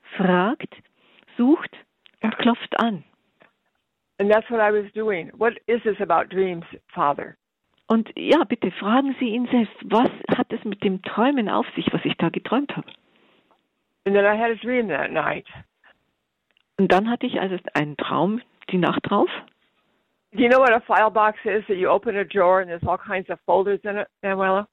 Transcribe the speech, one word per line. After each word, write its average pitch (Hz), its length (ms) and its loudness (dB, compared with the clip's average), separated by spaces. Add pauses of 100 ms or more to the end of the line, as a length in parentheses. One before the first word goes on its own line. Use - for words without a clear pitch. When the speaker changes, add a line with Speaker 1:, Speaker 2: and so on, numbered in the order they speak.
(160)
Speaker 1:
„Fragt, 185 580 0 (640)
sucht 262 340 2 (520)
und 220 100 -2
Speaker 2:
Ja. - 60 -10
Speaker 1:
klopft - 420 0
an.“ 214 240 -2 (1120)
Speaker 2:
And 202 120 0
that's 220 200 4
what 233 100 0
I 208 120 4
was 208 200 -2
doing. 214 460 -4
What 226 160 0 (120)
is 226 160 0
this 208 180 -2
about 170 340 0
dreams, 180 300 -2 (240)
Father? 143 480 -2 (500)
Speaker 1:
Und 226 300 0
ja, 233 280 4
bitte - 260 -2
fragen 254 480 0
Sie 254 100 -2
ihn 240 200 -2
selbst, 233 260 0 (100)
was 226 260 2 (240)
hat - 180 -4
es 233 120 -8
mit 202 200 -8
dem 190 180 -2
Träumen 247 460 0
auf - 260 -2
sich, - 180 -2
was - 120 -4
ich 143 120 -2
da 170 120 0
geträumt 233 480 -4
habe? 151 100 -10 (1200)
Speaker 2:
And 196 100 2
then 202 80 4
I 208 140 2
had 233 120 0
a 233 40 -2
dream 233 340 -2
that 151 220 -4
night. - 360 -4 (1300)
Speaker 1:
Und 185 140 4
dann 202 180 4
hatte 240 160 -4
ich - 140 -4
also 185 160 -4 (180)
einen 147 220 -2
Traum 180 440 -2 (300)
die 190 80 0
Nacht 165 320 0
drauf. 226 180 2 (1040)
Speaker 2:
Do 202 100 0
you 240 60 4
know 254 120 6
what 254 120 6
a 233 80 2
file 214 300 2
box 214 340 2
is? 208 220 -2
That 202 100 -2
you 175 140 0
open 202 260 0
a 202 80 -2
drawer 185 360 2
and 185 100 -8
there's 170 160 -8
all 180 120 0
kinds 190 320 -8
of 170 140 -8
folders 190 400 0
in 208 140 -6
it, 208 100 -8 (140)
Manuela? 196 500 -2